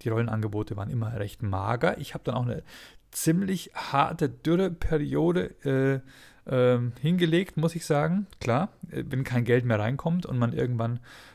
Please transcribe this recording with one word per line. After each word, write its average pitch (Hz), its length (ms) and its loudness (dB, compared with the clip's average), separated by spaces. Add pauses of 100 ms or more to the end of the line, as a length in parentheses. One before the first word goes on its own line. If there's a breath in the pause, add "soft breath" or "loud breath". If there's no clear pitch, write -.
die 120 80 -2
Rollenangebote 110 680 -2
waren 101 120 -6
immer 113 300 -4
recht 104 240 -8
mager. 104 540 0
Ich - 160 -12
hab - 100 -10
dann 123 120 -2
auch 120 100 0
eine 120 180 -4 (480 loud breath)
ziemlich 185 640 0
harte 147 560 0
Dürreperiode, 160 1300 0 (100)
äh, 135 340 2 (500 loud breath)
ähm, 123 520 4
hingelegt, 170 560 2
muss 160 180 0
ich 170 100 -8
sagen. 165 420 2 (120)
Klar, 131 300 0 (200)
äh, - 180 -6
wenn 131 180 -2
kein 120 180 2
Geld 120 220 4
mehr 113 140 2
reinkommt 156 460 0
und 127 120 -2
man 117 160 2
irgendwann 120 480 -2 (340 loud breath)